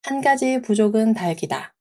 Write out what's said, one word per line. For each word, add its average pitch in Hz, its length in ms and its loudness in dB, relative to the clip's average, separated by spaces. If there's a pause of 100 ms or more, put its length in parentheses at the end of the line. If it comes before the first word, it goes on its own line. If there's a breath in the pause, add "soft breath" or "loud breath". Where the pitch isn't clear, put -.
한 277 160 -4
가지 262 420 2
부족은 220 520 2
닭이다. 165 680 -6